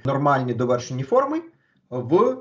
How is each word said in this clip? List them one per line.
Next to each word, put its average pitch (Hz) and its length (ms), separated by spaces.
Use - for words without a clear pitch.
нормальні 135 500
довершені 123 480
форми 294 400
в 165 500